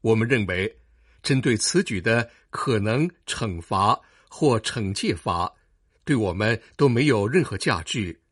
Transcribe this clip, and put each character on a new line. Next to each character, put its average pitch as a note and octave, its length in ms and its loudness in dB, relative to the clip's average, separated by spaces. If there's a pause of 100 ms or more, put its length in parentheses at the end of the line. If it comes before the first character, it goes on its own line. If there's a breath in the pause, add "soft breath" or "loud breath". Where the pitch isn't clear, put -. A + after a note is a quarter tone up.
我 A2+ 120 2
们 A2 140 2
认 A#2 180 2
为， F#2 340 -4 (440)
针 C3+ 180 2
对 A#2 160 2
此 - 260 0
举 G2 160 -4
的 A2+ 300 0 (220 soft breath)
可 A#2 260 -2
能 A#2+ 320 0 (160)
惩 F#2 340 -6
罚 G#2 400 0 (300 soft breath)
或 B2 300 2
惩 G2 340 -4
戒 D3+ 220 -2
罚， F2 360 -4 (520)
对 D3+ 120 0
我 G2+ 180 0
们 G#2+ 260 0 (160 loud breath)
都 C#3+ 140 4
没 B2 180 2
有 G#2+ 200 2
任 D#3 160 2
何 G2+ 140 -6
价 F#2 260 -2
值。 F#2 360 -6 (120)